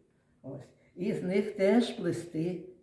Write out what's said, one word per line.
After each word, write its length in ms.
Ось. 200
І 160
з 100
них 300
теж 380
плести 720